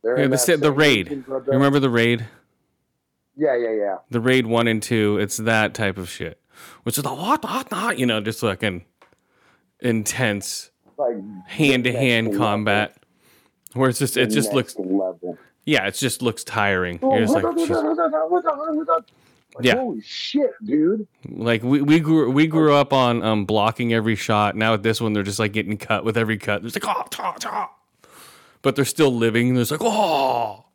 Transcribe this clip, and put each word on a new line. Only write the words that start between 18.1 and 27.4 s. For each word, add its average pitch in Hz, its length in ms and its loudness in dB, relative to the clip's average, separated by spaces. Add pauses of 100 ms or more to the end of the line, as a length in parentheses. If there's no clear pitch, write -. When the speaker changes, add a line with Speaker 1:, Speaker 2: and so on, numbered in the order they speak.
Speaker 1:
what 320 340 0
the, 320 60 0
what 294 160 -6
the, 311 100 -4
what 311 100 -4
the, 330 180 0 (500)
like, - 100 -8
Speaker 2:
Yeah. - 120 4
Speaker 1:
holy 226 240 -4
shit, - 520 -2 (120)
dude. 202 420 0 (220)
Speaker 2:
Like, 113 340 -2
we, 139 200 2
we 151 180 4
grew, 151 300 2
we 147 160 4
grew 156 280 4
up 143 180 4
on, 120 300 2
um, 107 220 0
blocking 110 500 0
every 110 220 2
shot. 104 400 0
Now 110 160 2
with 101 100 -2
this 113 180 0
one, 113 120 0
they're 104 100 0
just, 101 160 -4
like, 107 140 -2
getting 107 240 -4
cut - 280 -2
with 110 120 -2
every 110 220 0
cut. 104 240 -4
There's 117 120 -12
like, - 120 -6
"Oh, 196 240 -4
ta, - 280 -8
ta." - 320 -8 (920)